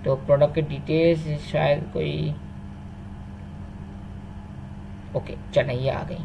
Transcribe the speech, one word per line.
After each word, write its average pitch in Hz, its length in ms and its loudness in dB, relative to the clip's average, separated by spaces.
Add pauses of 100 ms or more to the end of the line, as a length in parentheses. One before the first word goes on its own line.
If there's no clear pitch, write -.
तो 135 120 4
product 147 380 6
की 160 80 4
details 156 640 4 (160)
शायद 151 400 4 (100)
कोई, 151 400 0 (2750)
ओके, - 200 -2 (180)
चलें, 135 220 4
ये 131 140 2
आ 139 140 0
गई - 220 -6